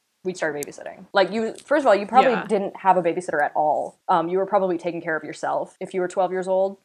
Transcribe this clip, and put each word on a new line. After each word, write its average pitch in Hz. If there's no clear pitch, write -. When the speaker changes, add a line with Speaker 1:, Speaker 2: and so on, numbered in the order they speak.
Speaker 1:
we 185
started 147
babysitting. -
Like, 190
you, 220
first 294
of 262
all, 208
you 202
probably 254
Speaker 2:
Yeah. 214
Speaker 1:
didn't 196
have 190
a 180
babysitter 165
at 135
all. 151
Um, 170
you 180
were 190
probably 190
taking 170
care 165
of 151
yourself 147
if 185
you 190
were 180
twelve 180
years 185
old, 190